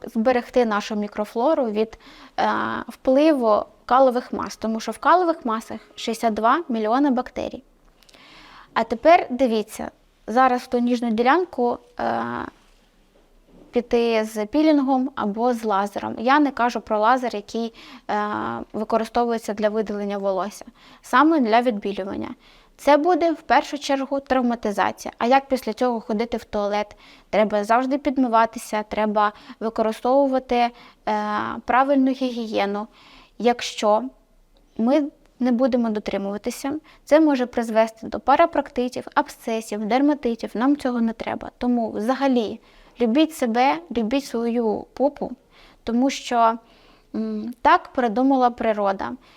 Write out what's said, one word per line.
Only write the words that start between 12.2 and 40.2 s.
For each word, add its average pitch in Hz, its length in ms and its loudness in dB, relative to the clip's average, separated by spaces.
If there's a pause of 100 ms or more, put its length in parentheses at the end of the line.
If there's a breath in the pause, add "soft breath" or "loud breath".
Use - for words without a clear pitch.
піти 233 520 0
з 220 220 -6
пілінгом 277 720 2
або 220 380 -2
з 226 100 -6
лазером. 208 560 -2
Я 262 200 4
не 285 120 2
кажу 233 300 -2
про 220 180 -2
лазер, 240 360 2
який, 226 380 -8 (360 loud breath)
е, 208 140 -2 (500)
використовується 226 800 -2
для 214 160 0
видалення 202 480 -4
волосся, 196 480 -4 (360 loud breath)
саме 302 380 4
для 226 220 4
відбілювання. 202 680 -4 (480 soft breath)
Це 285 200 4
буде 330 340 2
в 311 100 -6
першу 285 360 0
чергу 277 420 -4
травматизація. 233 1000 -2
А - 80 -2
як 269 220 4
після 247 260 -4
цього 240 260 -2
ходити 220 380 -4
в 220 60 -10
туалет? 208 520 -4 (340 loud breath)
Треба 208 340 2
завжди 254 340 2
підмиватися, 233 840 0
треба 208 500 0 (260 loud breath)
використовувати, 254 960 0
е, 240 160 0 (920 loud breath)
правильну 269 460 2
гігієну. 220 760 -4 (500 soft breath)
Якщо 233 680 0 (760)
ми 269 260 2 (360)
не 254 120 0
будемо 240 380 2
дотримуватися, 208 840 -6 (320 soft breath)
це 294 140 6
може 285 260 2
призвести 226 600 -2
до - 120 -6
парапрактитів, 269 960 0
абсцесів, 226 720 -4
дерматитів. 247 680 0